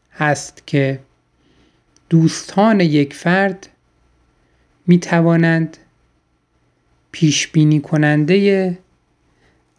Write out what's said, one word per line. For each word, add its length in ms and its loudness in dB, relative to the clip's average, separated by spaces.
هست 560 -6
که 320 -2
دوستان 680 0
یک 340 0
فرد 540 -4
می‌توانند 920 2
پیشبینی 680 0
کننده 960 0